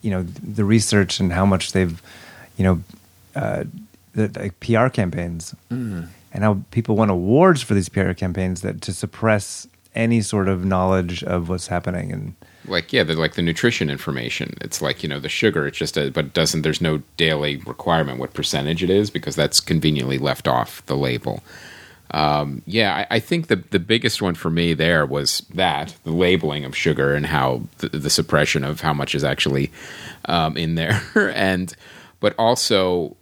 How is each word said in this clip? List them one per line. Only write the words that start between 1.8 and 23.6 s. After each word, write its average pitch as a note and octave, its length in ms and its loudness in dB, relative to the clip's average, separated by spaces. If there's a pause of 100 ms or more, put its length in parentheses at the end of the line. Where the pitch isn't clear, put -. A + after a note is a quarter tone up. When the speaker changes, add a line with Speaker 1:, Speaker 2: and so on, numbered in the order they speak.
Speaker 1:
you F#2+ 60 2
know, F#2 180 4 (540)
uh, - 280 -4 (500)
the, G#2+ 160 0 (100)
like, G2+ 200 -6
P A2+ 160 2
R B2 160 6
campaigns E2+ 640 -2 (160)
Speaker 2:
Mm. G#2+ 340 -6 (260)
Speaker 1:
and G2 120 -2
how G#2 160 4 (100)
people A2+ 260 0
won G#2+ 140 4
awards B2 540 4
for - 100 -2
these G2 160 2
P - 100 -2
R F#2 140 2
campaigns F#2 480 -2
that G2+ 200 -6
to G2+ 120 -8
suppress - 720 -2 (300)
any A2+ 260 2
sort G2 260 0
of F#2 180 0
knowledge F#2 580 2
of F2 260 -2
what's F2+ 180 -4
happening. F2+ 440 -4
And G2 220 -8 (340)
Speaker 3:
Like, F2+ 260 -2
yeah, A2+ 100 4
the, D#2+ 120 0
like, D#2+ 200 0
the F2 60 -2
nutrition E2+ 480 2
information. C2+ 720 -6
It's - 200 -8
like, C#2 220 -4
you D#2+ 60 -4
know, C#2+ 100 -6
the D2 100 -8
sugar, E2 380 0
it's C#2+ 100 -8
just D#2 200 -2
a, D2 140 0
but D2+ 140 -2
it C2+ 80 -14
doesn't, D#2+ 280 2
there's D#2 200 0
no D#2 200 0 (160)
daily D2 480 0
requirement C#2+ 540 -2
what B1+ 140 -6
percentage D2+ 500 -2
it F2+ 60 0
is G#2 200 4
because D#2 260 -6
that's D2+ 240 2
conveniently C#2+ 580 0
left C2+ 300 -2
off B1 380 -2
the C2 100 -4
label. C2 480 -4 (680)
Um, D2 560 0
yeah, G2 420 0
I, - 60 0
I A2+ 40 4
think E3+ 280 -4
the, G#2+ 100 2 (140)